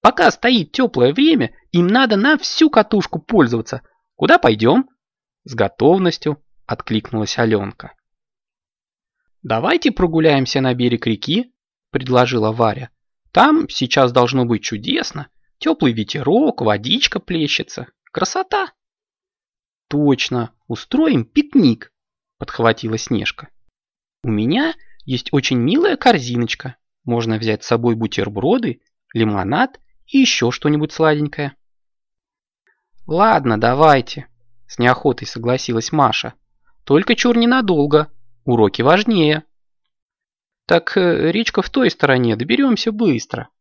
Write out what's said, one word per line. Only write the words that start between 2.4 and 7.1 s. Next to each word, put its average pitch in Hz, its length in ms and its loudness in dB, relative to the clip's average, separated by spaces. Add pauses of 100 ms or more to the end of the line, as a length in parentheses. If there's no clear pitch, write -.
катушку 208 500 0
пользоваться. 120 640 0 (340)
Куда - 240 2
пойдем?» 120 500 2 (540)
С 127 100 -18
готовностью 151 880 0 (240)
откликнулась 110 720 -6